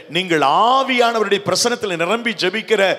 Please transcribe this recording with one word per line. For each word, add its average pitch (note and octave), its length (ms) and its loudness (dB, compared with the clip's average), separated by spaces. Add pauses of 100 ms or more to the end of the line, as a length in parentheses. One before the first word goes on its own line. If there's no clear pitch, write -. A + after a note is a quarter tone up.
நீங்கள் E3 300 0
ஆவியானவருடைய A3 1120 2
பிரசன்னத்துல G#3+ 460 -2
நிரம்பி G#3+ 340 -2
ஜெபிக்கிற G3 680 0